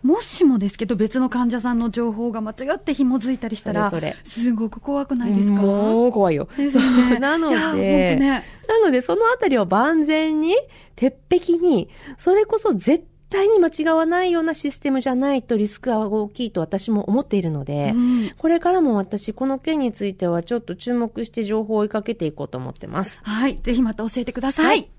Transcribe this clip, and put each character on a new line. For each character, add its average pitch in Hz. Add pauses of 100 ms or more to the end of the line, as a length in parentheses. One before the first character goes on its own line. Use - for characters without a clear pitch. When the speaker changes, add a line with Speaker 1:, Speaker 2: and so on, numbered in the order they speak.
Speaker 1:
も 320
し -
も 262
で 196
す 196
け 226
ど、 214
別 214
の 254
患 247
者 233
さ 247
ん 233
の 233
情 233
報 233
が 220
間 214
違 220 (200)
っ -
て -
紐 262
づ 240
い 247
た 226
り 214
し -
た 208
ら、 208
Speaker 2:
そ 175
れ 156
そ -
れ。 -
Speaker 1:
す 240
ご 220
く -
怖 285
く 277
な 240
い 208
で 196
す 202
か？ 202
Speaker 2:
も 214
う 240
怖 202
い 156
よ。 143 (120)
Speaker 1:
で 285
す 269
よ 269
ね。 247
Speaker 2:
<laughs> 247
な 294
の 330
で、 -
Speaker 1:
い 233
や、 -
本 302
当 -
ね。 269 (240)
Speaker 2:
な 453
の 349
で、 254
そ 339
の 427 (120)
あ 508
た 403
り 269
を 208
万 269
全 311
に、 339 (400)
鉄 262 (140)
壁 349
に、 320 (300)
そ 359
れ 427
こ 427
そ 415
絶 269 (240)
対 392
に 440
間 339
違 320
わ 330
な 349
い 359
よ 339
う -
な 320
シ 285
ス -
テ 285
ム 269
じ 269
ゃ 254
な 277
い 240
と 233
リ 208
ス -
ク -
は 214
大 208
き 240
い 214
と 180
私 196
も 208
思 240
っ -
て 208
い 185
る 165
の 143
で、 147
Speaker 1:
う 240
ん。 247
Speaker 2:
こ 320
れ 339
か 349
ら 370
も 247
私、 196
こ 262
の 269
件 311
に 254
つ 202
い 196
て 190
は 170
ち 170
ょ 240
っ -
と 180
注 247
目 233
し 220
て 226
情 220
報 214
を -
追 208
い -
か 208
け 226
て 170
い 147
こ 147
う -
と 127
思 127
っ -
て -
ま 156
す。 -
Speaker 1:
は 220
い。 -
ぜ 247
ひ 240
ま 220
た 220
教 240
え 220
て 247
く 247
だ 269
さ 311
い。 -
Speaker 2:
は 403
い。 -